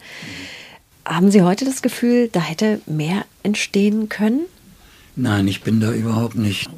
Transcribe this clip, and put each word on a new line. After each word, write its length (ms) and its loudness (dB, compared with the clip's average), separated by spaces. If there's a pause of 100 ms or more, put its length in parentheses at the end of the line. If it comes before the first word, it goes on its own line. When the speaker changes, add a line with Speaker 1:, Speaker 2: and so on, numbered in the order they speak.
(1080)
Speaker 1:
Haben 220 4
Sie 120 6
heute 220 2
das 180 -4
Gefühl, 500 2
da 80 2
hätte 440 -2
mehr 400 -2 (200)
entstehen 640 0
können? 320 0 (720)
Speaker 2:
Nein, 320 2
ich 140 -2
bin 180 2
da 140 2
überhaupt 420 -2
nicht 440 -2